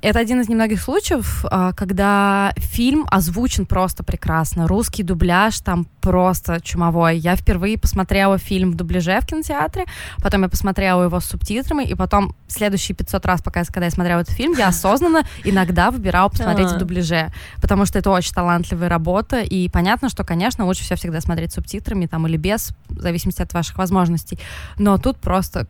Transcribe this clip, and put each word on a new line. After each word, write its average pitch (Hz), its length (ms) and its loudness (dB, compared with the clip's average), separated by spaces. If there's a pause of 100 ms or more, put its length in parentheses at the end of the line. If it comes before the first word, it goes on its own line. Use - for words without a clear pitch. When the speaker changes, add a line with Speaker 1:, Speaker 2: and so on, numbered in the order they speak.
Speaker 1:
это 214 160 2
один 233 220 2
из 220 80 -2
немногих 220 320 2
случаев, 277 680 -2
а, 185 240 2
когда 196 800 2
фильм 269 540 0
озвучен 190 560 0
просто 185 360 -2
прекрасно. 160 640 -2
Русский 202 360 0
дубляж 180 580 2
там 175 260 -2 (140)
просто 180 600 2
чумовой. 170 560 2
Я 175 180 2
впервые 202 400 2
посмотрела 196 600 2
фильм 185 340 0
в 170 40 -2
дубляже 180 440 0
в - 60 -2
кинотеатре, 311 580 -4 (380)
потом 202 220 2
я 180 40 0
посмотрела 185 540 0
его 175 180 0
с - 60 -6
субтитрами, 262 580 -4
и 196 100 -4
потом 185 400 0 (140)
следующие 196 480 -2
пятьсот - 300 -4
раз, 185 160 2
пока - 180 -2
я, 170 60 0
когда - 180 -4
я 170 60 0
смотрела 175 300 0
этот 170 140 -2
фильм, 311 220 0
я 208 120 4
осознанно 269 520 4 (140)
Speaker 2:
<laughs> - 100 -16
Speaker 1:
иногда 180 460 2
выбирала 190 400 2
посмотреть 190 400 2
в 175 60 0
Speaker 2:
А. - 20 -2
Speaker 1:
дубляже, 175 520 0 (300)
потому 202 240 4
что - 140 0
это 196 120 2
очень 180 220 2
талантливая 175 560 0
работа, 180 540 0
и 180 260 -2
понятно, 190 400 2
что, - 160 -4
конечно, 190 400 0
лучше 185 180 0
все - 140 -4
всегда 165 240 -6
смотреть 170 320 -2
с - 40 -8
субтитрами 196 500 -4
там 160 200 -2
или 160 120 0
без, 196 320 -2 (180)
в - 140 -8
зависимости 175 400 -2
от - 100 -8
ваших 170 240 -4
возможностей. 175 640 0 (400)
Но 202 180 4
тут 262 220 0
просто 180 520 -2